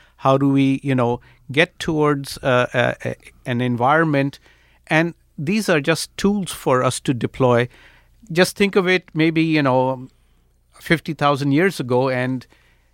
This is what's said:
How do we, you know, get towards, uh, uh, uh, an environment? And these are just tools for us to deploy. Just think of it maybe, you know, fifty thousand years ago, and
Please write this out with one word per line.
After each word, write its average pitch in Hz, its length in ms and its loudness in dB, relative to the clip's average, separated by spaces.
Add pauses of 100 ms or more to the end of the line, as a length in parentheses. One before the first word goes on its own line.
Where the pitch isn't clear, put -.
(160)
How 135 220 2
do 139 100 2
we, 135 340 2
you 139 120 -2
know, 120 260 0 (320)
get 156 260 0
towards, 147 640 -2
uh, 123 320 2
uh, 123 200 0 (100)
uh, 123 100 -6 (320)
an 120 140 -4
environment? 139 800 0 (500)
And 165 260 0 (240)
these 190 300 -2
are 165 120 2
just 160 360 -4
tools 202 360 -2
for 127 300 0
us 127 180 -2
to 143 140 -2
deploy. 120 540 0 (640)
Just 170 240 0
think 196 200 0
of 185 100 2
it 185 180 0 (100)
maybe, 160 280 0
you 156 200 0
know, 131 460 0 (720)
fifty 165 340 -4
thousand 143 380 0
years 175 280 0
ago, 127 280 0
and 127 380 -4 (480)